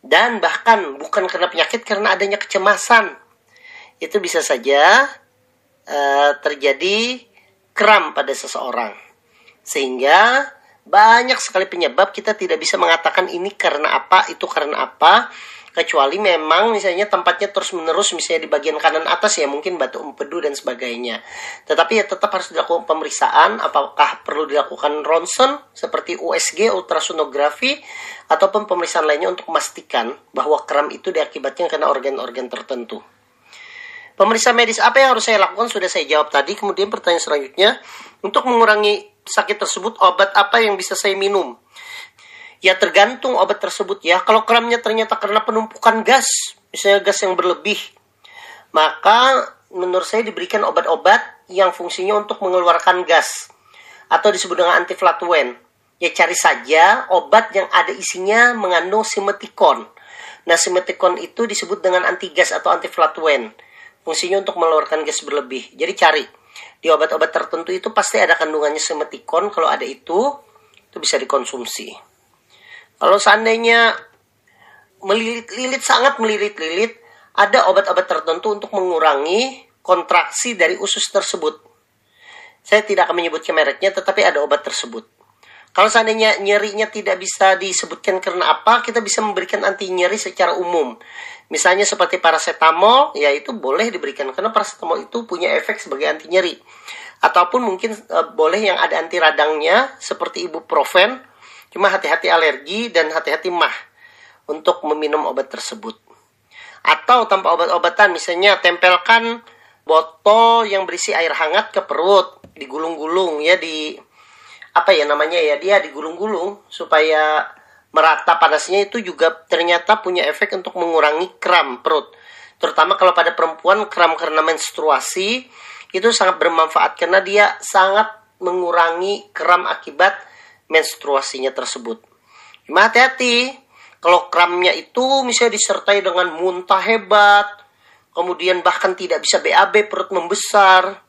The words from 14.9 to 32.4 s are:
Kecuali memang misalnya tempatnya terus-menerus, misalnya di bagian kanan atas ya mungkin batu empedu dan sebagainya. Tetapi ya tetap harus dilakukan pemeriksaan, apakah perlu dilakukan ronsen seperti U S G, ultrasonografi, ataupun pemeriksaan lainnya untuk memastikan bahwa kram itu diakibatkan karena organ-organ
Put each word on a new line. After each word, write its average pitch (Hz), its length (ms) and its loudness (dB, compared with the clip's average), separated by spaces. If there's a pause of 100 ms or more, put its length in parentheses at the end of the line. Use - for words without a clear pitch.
Kecuali 156 480 0
memang 175 480 2
misalnya 202 400 -2
tempatnya 180 400 0
terus-menerus, 180 640 -2
misalnya 165 320 -4
di 147 80 -8
bagian 151 240 -2
kanan 160 320 0
atas 202 320 -2
ya 143 80 0
mungkin 151 320 -6
batu 123 240 -6
empedu 147 400 -10
dan 147 80 -2
sebagainya. 120 720 -8 (400)
Tetapi 165 320 0
ya 202 80 2
tetap 196 240 -4
harus 185 240 -6
dilakukan 165 320 -2
pemeriksaan, 156 720 0
apakah 143 640 -2
perlu 151 240 -6
dilakukan 147 560 -4
ronsen 170 560 0 (160)
seperti - 480 -8
U 165 160 -4
S - 160 -4
G, 208 160 0
ultrasonografi, 160 1120 -2 (480)
ataupun 196 400 2
pemeriksaan 170 400 -2
lainnya 165 240 0
untuk - 160 -12
memastikan 135 640 -4 (240)
bahwa 147 320 0
kram 147 240 -2
itu 143 160 -10
diakibatkan 156 640 -4
karena 151 160 0
organ-organ 127 640 -4